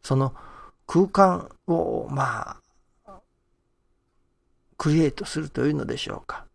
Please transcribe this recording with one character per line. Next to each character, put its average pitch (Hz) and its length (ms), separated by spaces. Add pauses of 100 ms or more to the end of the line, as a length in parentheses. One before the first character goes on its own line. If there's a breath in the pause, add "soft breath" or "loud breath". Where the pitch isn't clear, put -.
そ 135 140
の 135 180 (520 loud breath)
空 180 200
間 190 420 (180)
を、 - 440
ま 131 480 (480)
あ、 190 160 (1500)
ク - 140
リ 156 140
エ - 20
イ 135 60
ト - 120
す - 160
る 151 80
と - 180
い 151 40
う 151 40
の 143 120
で 120 100
し - 140
ょ - 120
う - 40
か。 - 180 (100)